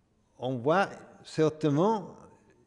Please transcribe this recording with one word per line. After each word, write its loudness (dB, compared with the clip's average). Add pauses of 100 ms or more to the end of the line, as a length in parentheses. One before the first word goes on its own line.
(380)
on -6
voit 2 (360)
certainement 0 (500)